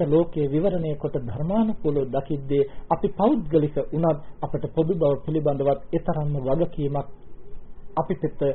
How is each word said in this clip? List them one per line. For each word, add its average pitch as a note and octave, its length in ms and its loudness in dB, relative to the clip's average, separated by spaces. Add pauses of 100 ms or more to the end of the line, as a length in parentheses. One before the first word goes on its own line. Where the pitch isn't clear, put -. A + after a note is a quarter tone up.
ලෝකයේ D#3 480 2
විවරණය D#3+ 440 0
කොට - 220 -4
ධර්මානුකූලව D3 920 0
දකිද්දී C#3 540 0 (220)
අපි - 240 0
පෞද්ගලික E3 720 2
වුණත් D#3 460 0 (120)
අපට D3 320 -4
පොදු E3 260 0
බව D3+ 240 4
පිළිබඳවත් C#3+ 680 0
ඒ E3 120 0
තරම්ම D3+ 420 -2
වගකීමක් C#3+ 640 0 (840)
අපි D#3+ 240 -2
පෙත - 260 -4 (140)